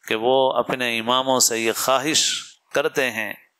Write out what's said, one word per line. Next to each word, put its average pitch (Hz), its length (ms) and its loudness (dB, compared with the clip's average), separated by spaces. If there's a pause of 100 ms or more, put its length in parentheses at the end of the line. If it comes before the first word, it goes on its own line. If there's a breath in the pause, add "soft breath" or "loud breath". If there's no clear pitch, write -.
कि 113 120 -2
वो 131 400 2
अपने 120 420 -2
इमामों 127 420 0
से 113 160 2
ये 113 180 0
ख्वाहिश 135 480 0 (520)
करते 143 360 0
हैं 110 240 -6 (260)